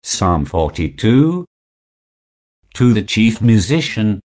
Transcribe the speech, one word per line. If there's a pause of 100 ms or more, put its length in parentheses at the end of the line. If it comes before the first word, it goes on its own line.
Psalm
forty-two. (1300)
To
the
chief
musician